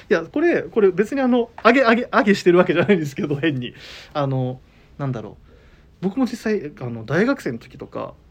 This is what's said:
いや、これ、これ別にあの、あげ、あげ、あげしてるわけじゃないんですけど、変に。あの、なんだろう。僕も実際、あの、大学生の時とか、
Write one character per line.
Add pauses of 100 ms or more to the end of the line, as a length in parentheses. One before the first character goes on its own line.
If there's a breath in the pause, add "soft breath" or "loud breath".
い
や、
こ
れ、
こ
れ
別
に
あ
の、
あ
げ、
あ
げ、
あ
げ
し
て
る
わ
け
じ
ゃ
な
い
ん
で
す
け
ど、
変
に。 (380 loud breath)
あ
の、 (380 soft breath)
な
ん
だ
ろ
う。 (560 soft breath)
僕
も
実
際、
あ
の、
大
学
生
の
時
と
か、 (160)